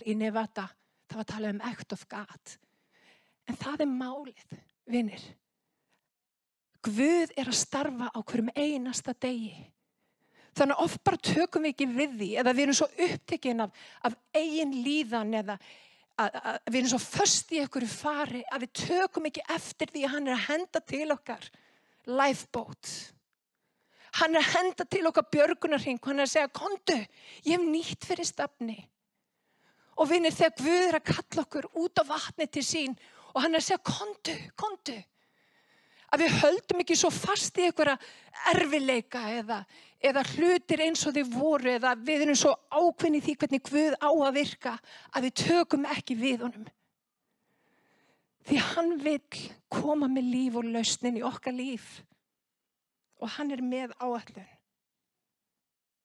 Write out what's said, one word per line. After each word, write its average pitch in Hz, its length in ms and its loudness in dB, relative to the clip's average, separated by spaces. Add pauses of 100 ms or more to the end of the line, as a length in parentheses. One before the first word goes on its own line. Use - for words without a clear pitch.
í 214 160 -2
Nevada. 214 480 -2 (400)
Það 220 140 -10
var - 80 -8
talað 214 260 -6
um 208 140 -10
act - 260 -10
of - 160 -16
God. - 440 -16 (920)
En 233 120 -8
það 294 260 -2
er 277 80 0
málið, 254 640 -10 (340)
vinir. 226 320 -2 (1600)
Guð 302 560 2
er 247 80 -2
að 240 80 -2
starfa 269 560 -2
á 233 80 -8
hverjum 226 360 -2
einasta 269 600 -4
degi. 233 400 -6 (960)
Þannig 285 220 4
að - 100 2
oft - 220 -4
bara 381 160 2
tökum 320 420 2
við 285 80 0
ekki 277 160 0
við 254 300 0
því 196 100 -2 (120)
eða 254 120 4
við 262 120 4
erum 277 120 4
svo 311 100 4 (200)
upptekin 240 560 -2
af, - 220 -10 (200)
af 233 120 -2 (180)
eigin 311 400 0 (100)
líðan 233 540 -2
eða 202 180 -6
að, - 800 -6
að, - 220 -6 (100)
við 233 140 0
erum 254 100 0
svo 254 100 2
föst - 540 0
í 302 80 0
einhverju 254 260 -4
fari 294 640 -4
að 254 140 -4
við - 80 -18 (100)
tökum 349 460 0
ekki - 160 -10 (100)
eftir - 380 -8
því 285 100 -4
að 262 100 -2
hann 285 160 -2
er 254 60 0
að 208 140 -4
henda 320 320 -2 (100)
til 294 240 -4
okkar - 320 -14 (720)
lifeboat. - 720 -2 (1300)
Hann 330 160 4
er 302 80 6
að - 80 0
henda 359 340 2
til 330 240 0
okkar 320 240 2
björgunarhring 302 640 2
og 262 140 -6
hann 277 100 0
er 269 60 2
að - 80 -4
segja, 294 180 2
"Komdu, 359 460 -2 (480)
ég 320 80 4
hef 359 100 2
nýtt 320 400 -2
fyrir 339 240 -4
stafni." 226 480 -8 (1200)
Og 302 120 4
vinir, 330 240 4
þegar 320 260 4
Guð 339 300 4
er 320 100 2
að - 100 -6
kalla - 380 -2
okkur - 220 -8 (120)
út 349 160 0
á 320 80 4
vatni 302 400 -4
til 285 200 -6
sín 277 280 -2 (400)
og 254 80 0
hann 320 140 2
er 311 80 2
að - 80 -4
segja, 370 100 0
"Komdu, 403 560 -6 (160)
komdu." 359 460 -8 (1120)
Að 294 80 4
við 330 220 4
höldum 359 400 4
ekki 339 140 4
svo 349 120 6
fast - 480 -2
í 359 80 4
einhverja 294 320 4 (540)
erfiðleika 269 680 2 (120)
eða, 226 240 -4 (400)
eða 269 240 4 (140)
hlutir 339 500 2
eins 330 220 0
og 269 80 -2
þeir 269 180 0
voru 262 380 2
eða 247 260 2
við 294 300 2
erum 285 100 4
svo 285 140 6 (180)
ákveðin 330 480 4
í 285 80 0
því 302 160 0
hvernig 269 240 0
Guð 302 320 2
á 294 140 2
að 277 260 4
virka 269 360 -4 (360)
að 262 160 -2
við 254 160 -2
tökum 330 480 2
ekki 262 300 -4
við 247 260 0
honum. 220 220 -10 (1800)
Því 285 220 2
hann 339 240 0 (100)
vill 302 400 -2 (320)
koma 294 380 0
með 254 240 0
líf 254 240 0
og 233 160 -4
lausn 226 340 0
inn 240 80 -2
í 240 80 -4
okkar 254 320 -6
líf. 254 300 -8 (1400)
Og 226 140 -8
hann 285 180 -4
er 254 80 -6
með 247 400 -4
áætlun. 233 480 -6 (1500)